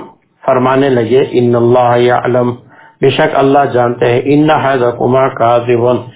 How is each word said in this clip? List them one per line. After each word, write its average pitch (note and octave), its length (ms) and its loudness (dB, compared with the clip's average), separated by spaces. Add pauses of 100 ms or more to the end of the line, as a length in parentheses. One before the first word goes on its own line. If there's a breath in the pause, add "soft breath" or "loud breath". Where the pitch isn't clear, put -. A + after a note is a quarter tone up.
(460)
فرمانے C3+ 440 0
لگے، A#2+ 420 0
ان A#2+ 240 0
اللہ A#2+ 420 2
یعلم، B2 540 0 (500 loud breath)
بے C#3 80 2
شک D3+ 260 -2
اللہ C#3 380 2
جانتے B2 320 -2
ہیں، B2 200 0
ان D3 240 2
احدکما B2+ 800 0
کاذب، A#2+ 560 0 (320 loud breath)